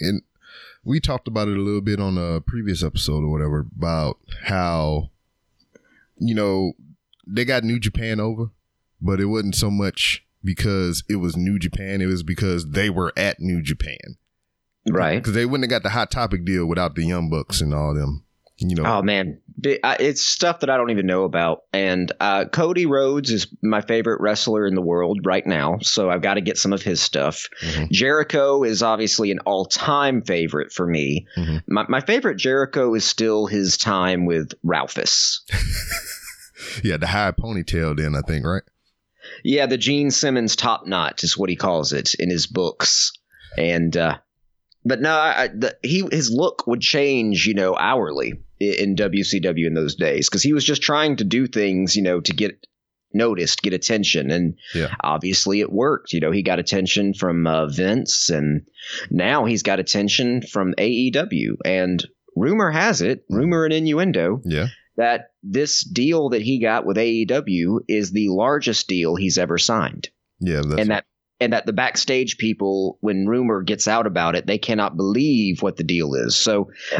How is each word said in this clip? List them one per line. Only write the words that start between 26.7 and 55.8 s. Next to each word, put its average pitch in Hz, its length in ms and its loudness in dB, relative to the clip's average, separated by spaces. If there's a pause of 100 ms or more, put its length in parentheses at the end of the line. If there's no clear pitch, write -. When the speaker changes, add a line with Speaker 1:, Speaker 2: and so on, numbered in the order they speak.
Speaker 2:
of 95 100 -2
his 87 180 -2
stuff. - 480 -2 (140)
Speaker 1:
Mm-hmm. 78 300 -4
Speaker 2:
Jericho 139 720 2
is 110 180 0
obviously 110 480 2
an 95 100 -2
all-time 131 840 0
favorite 82 500 -2
for 90 140 -2
me. 76 400 0 (100)
Speaker 1:
Mm-hmm. 80 360 -2
Speaker 2:
My, 104 160 2
my 131 120 0
favorite 214 380 0
Jericho 131 560 2
is 110 100 0
still 107 420 2
his 98 300 0
time 92 500 2
with 82 260 0 (120)
Ralphus. - 840 0
Speaker 1:
<laughs> - 40 0 (1300)
Yeah, 92 140 0
the 78 100 -2
high 98 260 0
ponytail 82 640 -2
then, 76 180 0
I 73 60 0
think, 73 240 -2
right? 87 180 -2 (800)
Speaker 2:
Yeah, 139 240 2
the 123 120 0
Gene 143 320 2
Simmons 123 440 0
top - 320 -2
knot 87 380 -2
is 82 120 0
what 95 140 0
he 85 60 -2
calls 80 360 0
it - 260 -2
in 90 120 0
his 82 160 0
books. - 640 0 (440)
And, 82 400 2
uh, 82 220 0 (640)
but 120 160 0
no, 151 100 2
I, 156 340 2
I, 113 40 -2
the, 110 340 -4
he, 180 280 0
his 151 200 0
look 143 360 0
would 120 140 0
change, 123 640 2
you 110 80 2
know, 92 220 2
hourly, 78 640 -2 (180)
i-, 104 40 2 (180)
in 98 120 2
W 98 300 0
C 98 160 0
W 82 260 0
in 80 80 0
those 76 200 0
days, 76 340 0
'cause 98 140 0
he 143 100 2
was 143 120 2
just 143 180 0
trying 151 340 2
to 110 80 -2
do 117 220 0
things, 95 500 0
you 104 60 2
know, 90 180 0
to 90 120 -2
get 95 340 -4 (480)
noticed, 101 480 0
get 98 100 0
attention. 87 580 0
And 85 240 2 (200)
Speaker 1:
Yeah. 80 280 -2
Speaker 2:
obviously 92 580 0
it - 120 -2
worked. 127 400 0